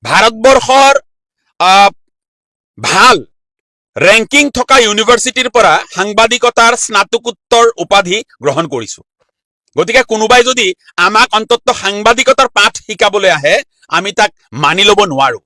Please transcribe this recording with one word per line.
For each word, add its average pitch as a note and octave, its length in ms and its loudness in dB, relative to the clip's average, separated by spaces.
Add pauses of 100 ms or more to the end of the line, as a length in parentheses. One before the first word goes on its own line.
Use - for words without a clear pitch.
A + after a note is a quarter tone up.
ভাৰতবৰ্ষৰ, B3 920 2 (640)
আহ, F#3+ 300 4 (880)
ভাল G#3 380 2 (800)
ৰেংকিং A3 540 0
থকা B3 280 0
ইউনিভাৰ্চিটিৰ A#3 720 -2
পৰা G#3+ 240 2 (180)
সাংবাদিকতাৰ A3+ 880 0
স্নাতকোত্তৰ A#3 880 -2 (100)
উপাধি G3 420 -2 (240)
গ্ৰহণ C#3+ 240 -2
কৰিছো। A#2+ 340 -10 (760)
গতিকে A#3 260 0
কোনোবাই A3+ 400 0
যদি B3 240 -2 (300)
আমাক G#3+ 380 0
অন্ততঃ G#3+ 400 -2
সাংবাদিকতাৰ A#3 760 -2
পাঠ G#3 280 0
শিকাবলৈ G3 540 -2
আহে, D#3 260 0 (320)
আমি F#3 240 -4
তাক G#3 180 -2 (220)
মানি C#3+ 320 -2
ল'ব G#3 200 2
নোৱাৰো। C3+ 420 -2